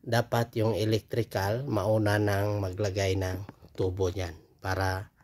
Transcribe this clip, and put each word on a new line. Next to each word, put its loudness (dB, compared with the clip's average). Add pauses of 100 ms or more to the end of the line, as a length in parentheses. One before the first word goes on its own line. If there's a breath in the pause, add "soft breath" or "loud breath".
dapat 0
yung 2
electrical 0
mauna 2
nang 2
maglagay 0
ng -6
tubo 0
niyan -6 (280)
para, -2 (140 soft breath)